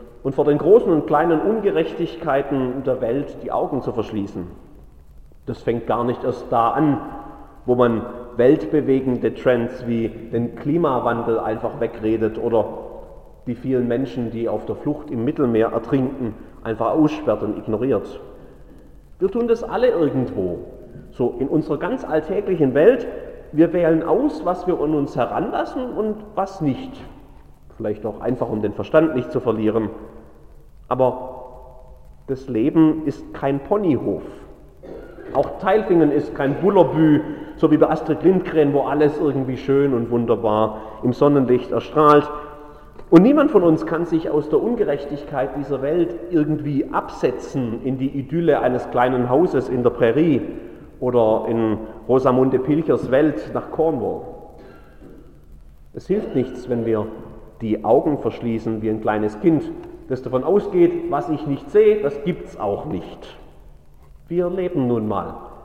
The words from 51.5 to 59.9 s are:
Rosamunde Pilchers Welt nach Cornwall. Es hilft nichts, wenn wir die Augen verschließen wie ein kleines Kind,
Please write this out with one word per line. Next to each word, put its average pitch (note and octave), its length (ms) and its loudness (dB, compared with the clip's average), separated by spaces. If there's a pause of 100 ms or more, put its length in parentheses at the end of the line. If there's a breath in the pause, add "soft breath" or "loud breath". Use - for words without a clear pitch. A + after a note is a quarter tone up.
Rosamunde C3 520 4
Pilchers C#3+ 520 0
Welt C#3+ 420 2
nach - 180 -6
Cornwall. C3 500 -2 (1700 loud breath)
Es - 140 -14
hilft G#3 280 0
nichts, - 340 -2
wenn A#2 160 -2
wir A2 200 0 (560)
die G#2+ 240 -2
Augen C#3 320 4
verschließen A2+ 640 -4
wie A2 80 -2
ein A2 120 -2
kleines G#2+ 380 0
Kind, D#3+ 320 2 (360)